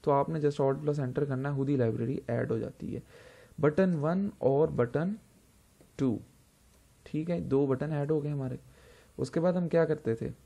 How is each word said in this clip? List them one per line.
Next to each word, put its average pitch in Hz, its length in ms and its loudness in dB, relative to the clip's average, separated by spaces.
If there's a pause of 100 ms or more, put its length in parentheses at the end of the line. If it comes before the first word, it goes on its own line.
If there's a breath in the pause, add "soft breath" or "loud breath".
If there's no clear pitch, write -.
तो 151 60 2
आपने 143 300 2
just 147 200 0
Alt 139 200 2
plus 151 180 0
enter 135 260 -2
करना 139 260 -2
है, 143 60 -2
खुद 135 120 0
ही 143 80 2
library 117 440 0 (100)
add 120 220 -2
हो 113 60 0
जाती - 280 -8
है। - 160 -8 (560 loud breath)
Button 175 380 4
one 180 340 0 (120)
और 147 300 4
button 143 440 0 (840)
two, 127 200 0 (880)
ठीक 160 240 -6
है, 170 120 0
दो 135 240 2
button 135 260 -2
add 143 180 -2
हो 156 100 2
गए 147 100 -4
हमारे। 131 280 -4 (600 loud breath)
उसके 131 220 -2
बाद 180 160 2
हम 175 120 0
क्या 165 160 4
करते 151 320 0
थे? 117 160 -8 (140)